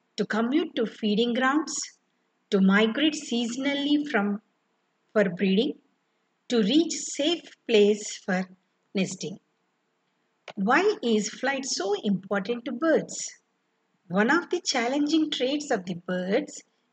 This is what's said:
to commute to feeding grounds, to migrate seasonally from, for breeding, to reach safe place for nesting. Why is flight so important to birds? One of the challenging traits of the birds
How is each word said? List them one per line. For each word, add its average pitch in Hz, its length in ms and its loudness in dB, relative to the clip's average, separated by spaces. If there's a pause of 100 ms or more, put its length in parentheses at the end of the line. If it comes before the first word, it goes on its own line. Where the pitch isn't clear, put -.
(160)
to 208 100 -2
commute 254 480 0
to 240 100 0
feeding 220 480 0
grounds, 262 440 0 (760)
to 196 100 4
migrate 220 540 4
seasonally 277 960 -2
from, 202 320 -2 (680)
for 202 180 4
breeding, 190 420 2 (760)
to 233 160 2
reach 311 280 2
safe 311 520 -4 (240)
place 208 480 4
for 190 280 -4 (480)
nesting. 185 460 -4 (1160)
Why 294 440 2
is 214 280 2
flight 269 360 -4
so 381 380 -2
important 202 600 -2
to 269 80 -6
birds? 254 520 0 (840)
One 208 240 2
of 339 180 0
the 359 160 -2
challenging 294 640 0
traits 277 400 -2
of 202 160 -2
the 185 80 -6
birds 185 720 -4 (280)